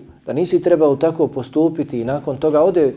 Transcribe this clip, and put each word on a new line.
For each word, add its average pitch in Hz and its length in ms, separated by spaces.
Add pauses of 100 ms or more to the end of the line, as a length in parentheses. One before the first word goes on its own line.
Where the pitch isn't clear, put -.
(260)
da 113 80
nisi 170 280
trebao 156 340
tako 160 320
postupiti 151 760
i 117 40
nakon 139 320
toga 151 260
ode 175 340